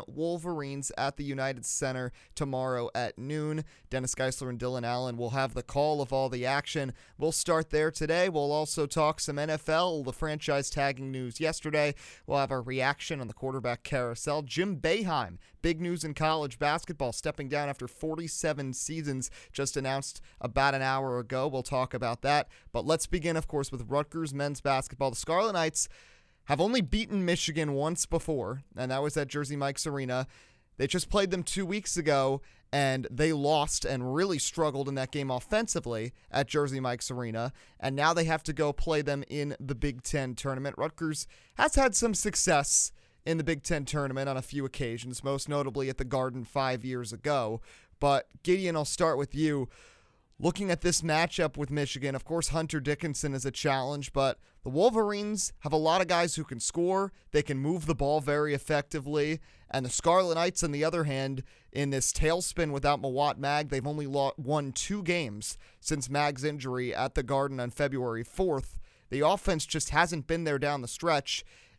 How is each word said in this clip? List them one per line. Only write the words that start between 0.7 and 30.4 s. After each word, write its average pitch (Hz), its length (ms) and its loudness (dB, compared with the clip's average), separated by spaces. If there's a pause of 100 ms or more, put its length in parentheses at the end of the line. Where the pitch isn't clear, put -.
at 135 220 -2
the 143 60 -6
United 135 420 -4
Center 127 460 -2 (240)
tomorrow 127 580 -2
at 120 240 -4
noon. 151 460 -2 (260)
Dennis 127 240 -2
Geisler 131 360 -2
and 120 100 -6
Dylan 127 260 -2
Allen 123 320 -2
will 117 140 -2
have 135 240 0
the 123 80 -4
call 147 380 2
of 131 120 -4
all 135 160 2
the 123 160 -2
action. 139 480 0 (240)
We'll 160 140 2
start 160 400 2
there 156 180 4
today. 160 400 2
We'll 147 220 0
also 151 340 0
talk 156 340 2
some 143 200 -4
N 151 100 0
F 151 180 -2
L, 160 360 2
the 127 100 -4
franchise 151 560 -2
tagging 135 420 -2
news 127 280 -6
yesterday. 151 560 0 (320)
We'll 139 100 0
have 135 140 2
our 131 100 -2
reaction 131 600 -2
on 120 60 -8
the 110 60 -10
quarterback 131 480 -4
carousel. 135 640 -2
Jim 175 340 -2
Boeheim, 160 640 0 (240)
big 165 180 2
news 175 220 -2
in 151 100 -6
college 156 460 0
basketball, 147 520 0
stepping 143 380 -4
down 147 200 0
after 127 180 -6
forty-seven 156 840 -4
seasons, 143 580 -4 (200)
just - 240 -2
announced 135 460 -2 (180)
about 135 360 2
an 135 80 0
hour 135 340 0
ago. 131 300 -2
We'll 131 160 -2
talk 127 320 0
about 117 260 -2
that. 143 280 2 (220)
But - 140 -2
let's 160 220 2
begin, 165 280 0
of 156 120 -2
course, 143 260 -2
with 117 160 -8
Rutgers 147 440 -2
men's 143 280 -2
basketball. 131 480 0
The 117 80 -4
Scarlet 196 340 2
Knights 165 380 0 (560)
have 135 160 2
only 233 180 4
beaten 196 460 0
Michigan 160 480 0
once 151 320 0
before, 139 560 -2 (160)
and 127 120 -2
that 135 140 0
was 147 140 -2
at 143 100 0
Jersey 143 300 -4
Mike's 139 280 -2
Arena. 131 420 -2 (500)